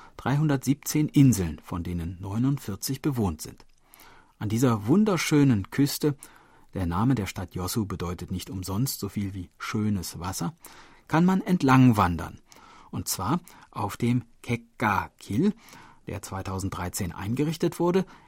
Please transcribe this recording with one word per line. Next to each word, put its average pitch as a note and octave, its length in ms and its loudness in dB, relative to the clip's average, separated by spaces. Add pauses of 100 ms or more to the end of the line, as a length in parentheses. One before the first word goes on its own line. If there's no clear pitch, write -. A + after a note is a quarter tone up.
(160)
dreihundertsiebzehn C#3+ 920 0
Inseln, F#2+ 520 6
von F2 200 -6
denen F2 400 -6
neunundvierzig A#2 800 -4
bewohnt A2 400 -2
sind. - 240 -18 (720)
An A2 100 -4
dieser A2+ 380 2
wunderschönen D3 840 4
Küste, C#3+ 460 0 (560)
der F#2+ 140 -2
Name G#2+ 300 2
der G2+ 100 -2
Stadt - 300 -8
Yeosu F#2 280 -4
bedeutet F2+ 460 -6
nicht F#2 180 -6
umsonst F#2+ 520 -4
so G2+ 80 -6
viel G2+ 260 -6
wie F#2 240 -10
schönes G#2+ 640 -4
Wasser, G2 340 -6 (540)
kann E3 160 4
man F#3 160 4
entlang C3 560 6
wandern. F2 420 0 (540)
Und - 160 -8
zwar A2 320 -2 (320)
auf G#2+ 240 -6
dem A#2+ 260 0 (220)
Kekka-Kil, A2+ 1080 -2 (540)
der F#2+ 160 -8
zweitausenddreizehn F#2 880 -6
eingerichtet C#3 680 -2
wurde, F3 260 2 (220)